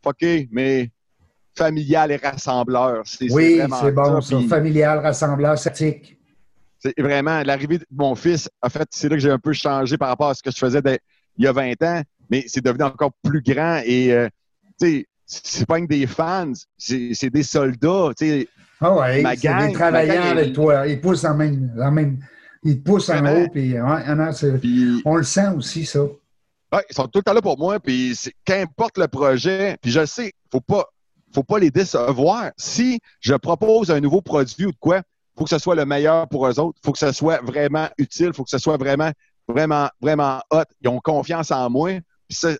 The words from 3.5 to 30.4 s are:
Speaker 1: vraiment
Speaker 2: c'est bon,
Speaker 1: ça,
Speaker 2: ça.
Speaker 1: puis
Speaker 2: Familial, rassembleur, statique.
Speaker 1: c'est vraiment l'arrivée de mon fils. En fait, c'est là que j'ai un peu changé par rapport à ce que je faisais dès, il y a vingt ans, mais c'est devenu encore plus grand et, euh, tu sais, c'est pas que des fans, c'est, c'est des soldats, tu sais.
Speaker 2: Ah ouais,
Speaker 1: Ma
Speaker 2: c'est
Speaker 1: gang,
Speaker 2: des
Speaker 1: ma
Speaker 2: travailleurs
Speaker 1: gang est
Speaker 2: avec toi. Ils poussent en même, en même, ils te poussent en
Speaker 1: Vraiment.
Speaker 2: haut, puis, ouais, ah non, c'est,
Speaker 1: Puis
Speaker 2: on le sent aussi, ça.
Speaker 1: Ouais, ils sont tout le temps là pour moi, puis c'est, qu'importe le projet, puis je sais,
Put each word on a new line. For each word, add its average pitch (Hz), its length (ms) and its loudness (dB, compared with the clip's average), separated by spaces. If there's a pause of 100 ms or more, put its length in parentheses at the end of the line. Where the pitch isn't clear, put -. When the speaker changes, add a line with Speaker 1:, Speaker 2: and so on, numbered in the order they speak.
Speaker 1:
vraiment 131 220 0
Speaker 2:
c'est 143 120 2
bon, 143 280 2
Speaker 1:
ça, - 100 -10
Speaker 2:
ça. 135 40 0
Speaker 1:
puis 123 140 2
Speaker 2:
Familial, 151 500 2
rassembleur, 147 580 0
statique. - 600 -4 (640)
Speaker 1:
c'est 135 200 -4
vraiment 143 460 0
l'arrivée 139 320 -2
de 165 140 -8
mon 135 240 -2
fils. 165 340 -2 (120)
En - 80 -2
fait, 151 220 -4
c'est - 160 -4
là 151 80 2
que 147 60 -2
j'ai 143 100 4
un 135 80 2
peu 151 140 -2
changé 135 440 -2
par 139 120 -2
rapport 127 200 0
à 139 40 -2
ce - 100 -10
que 135 80 -6
je - 60 -10
faisais 131 240 0
dès, 131 180 0 (380)
il 123 80 2
y - 20 4
a 135 60 2
vingt 123 300 -2
ans, 170 180 -2 (280)
mais 127 180 0
c'est 127 160 -6
devenu 127 200 0
encore 139 280 -2 (120)
plus 147 180 0
grand 147 440 0
et, 123 260 2
euh, 120 160 2 (540)
tu 175 60 4
sais, 151 180 0 (200)
c'est - 400 -6
pas 165 140 0
que 175 60 -4
des 143 220 0
fans, 165 440 -4 (260)
c'est, 123 360 -6
c'est 127 160 -4
des 143 140 2
soldats, 147 760 0
tu 156 100 -2
sais. 143 200 0 (340)
Speaker 2:
Ah 170 140 4
ouais, 131 260 2
Speaker 1:
Ma 127 160 2
Speaker 2:
c'est 123 100 -6
Speaker 1:
gang, 165 200 2
Speaker 2:
des - 0 -
Speaker 1:
ma - 60 -2
Speaker 2:
travailleurs 165 420 2
Speaker 1:
gang 175 100 2
est 170 160 2
Speaker 2:
avec 135 120 2
toi. 143 340 4
Ils 147 120 -2
poussent 165 240 0
en 151 120 0
même, 143 360 0 (100)
en 139 100 2
même, 147 280 2 (440)
ils 143 160 2
te 139 40 -12
poussent 185 260 2
en 160 120 0
Speaker 1:
Vraiment. 151 240 4
Speaker 2:
haut, 170 40 -8
puis, 135 300 -2
ouais, - 20 -2 (240)
ah 147 100 0
non, 156 180 0
c'est, 143 260 0
Speaker 1:
Puis 123 460 2
Speaker 2:
on 151 100 2
le 165 80 2
sent 196 320 0
aussi, 156 300 -6
ça. 147 180 -2
Speaker 1:
Ouais, - 840 -6
ils - 60 -18
sont 139 120 -2
tout 196 120 0
le 196 40 -2
temps 190 100 0
là 226 80 4
pour 160 180 0
moi, 190 200 -2
puis 127 360 -2
c'est, - 180 -12 (100)
qu'importe 190 540 -2
le 175 100 2
projet, 143 720 0
puis 123 100 -2
je 151 140 2
sais, 214 280 -8 (180)